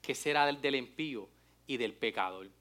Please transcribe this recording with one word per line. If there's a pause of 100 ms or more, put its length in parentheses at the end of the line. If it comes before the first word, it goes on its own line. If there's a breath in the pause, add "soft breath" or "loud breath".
¿qué
será
del,
del
impío (380 soft breath)
y
del
pecador? (120)